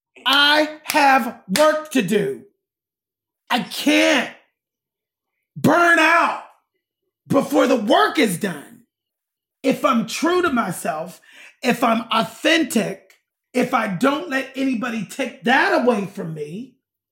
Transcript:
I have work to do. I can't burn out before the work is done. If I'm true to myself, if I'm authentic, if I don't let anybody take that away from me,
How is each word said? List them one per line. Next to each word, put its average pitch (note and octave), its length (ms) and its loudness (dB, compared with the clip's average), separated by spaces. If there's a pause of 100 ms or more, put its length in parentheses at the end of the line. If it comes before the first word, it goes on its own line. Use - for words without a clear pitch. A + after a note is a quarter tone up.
(240)
I D4 600 2
have C4+ 580 2 (160)
work D4+ 340 2
to C4 100 2
do. E3 420 -2 (1040)
I A#3+ 100 0
can't D4+ 720 0 (1200)
burn E4 420 4
out D#4+ 460 0 (840)
before C#4 400 2
the B3 100 2
work D#4 420 2
is G3+ 200 2
done. D3+ 460 -10 (800)
If C4+ 220 0
I'm A#3+ 220 0
true F4 360 -2
to E4+ 80 0
myself, F3+ 680 -6 (420)
if B3 220 0
I'm A3+ 260 0
authentic, A3 1040 -2 (380)
if B3 220 0
I A3+ 140 -2
don't C#4 420 -2
let C4 260 -4
anybody A#3+ 480 -4
take - 400 -8
that D4+ 380 2
away A3 240 2
from F3 260 -10
me, D#3 440 -12 (340)